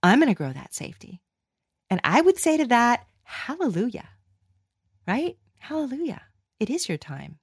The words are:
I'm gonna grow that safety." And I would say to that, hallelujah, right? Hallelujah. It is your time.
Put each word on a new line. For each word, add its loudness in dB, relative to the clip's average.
I'm 6
gonna 4
grow -6
that -14
safety." -14
And 0
I 4
would 6
say 2
to 2
that, 2
hallelujah, -4
right? -4
Hallelujah. -8
It -2
is -4
your -6
time. -14